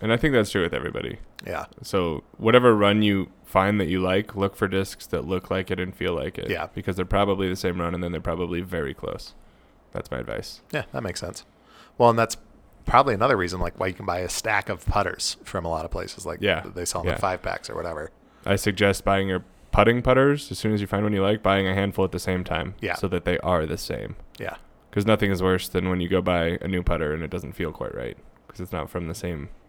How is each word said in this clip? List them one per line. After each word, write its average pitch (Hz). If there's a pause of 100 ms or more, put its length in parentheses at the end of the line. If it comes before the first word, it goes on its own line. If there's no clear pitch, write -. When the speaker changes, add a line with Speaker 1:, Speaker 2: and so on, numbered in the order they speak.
Speaker 1:
And 107
I 117
think 151
that's 110
true 98
with 85
everybody. - (280)
Speaker 2:
Yeah. - (180)
Speaker 1:
So 85 (140)
whatever 120
run 104
you 98 (140)
find 101
that 90
you 90
like, 95
look 98
for 104
discs 95
that 71
look 92
like 95
it 92
and 90
feel 90
like 82
it. 85
Speaker 2:
Yeah. 85
Speaker 1:
Because 92
they're 92
probably 98
the 92
same 90
run 85
and 87
then 87
they're 82
probably 87
very 85
close. - (580)
That's -
my 64
advice. - (120)
Speaker 2:
Yeah, 151
that 131
makes 95
sense. - (540)
Well, 120
and 113
that's 113 (500)
probably 135
another 117
reason, 90
like, 87
why 92
you 92
can 101
buy 90
a 90
stack 104
of 95
putters -
from 90
a 85
lot 80
of 82
places. 90
Like, 82
Speaker 1:
Yeah. 92 (120)
Speaker 2:
they 87
sell 85
them 90
Speaker 1:
Yeah. 87
Speaker 2:
in -
five 92
packs 90
or -
whatever. 82 (360)
Speaker 1:
I 98
suggest 101
buying 98
your 92 (260)
putting 117
putters 135
as -
soon 107
as 104
you 101
find 104
one 107
you 98
like, 104
buying 98
a 95
handful 98
at 92
the 92
same 92
time 82
Speaker 2:
Yeah. 87
Speaker 1:
so -
that 90
they 90
are 82
the 80
same. - (220)
Speaker 2:
Yeah. - (340)
Speaker 1:
'Cause 101
nothing 107
is 92
worse 92
than 90
when 90
you 87
go 92
buy 87
a -
new 92
putter 78
and 82
it 76
doesn't 73
feel 82
quite -
right 60 (320)
'cause -
it's 90
not 78
from 87
the 80
same 80 (180)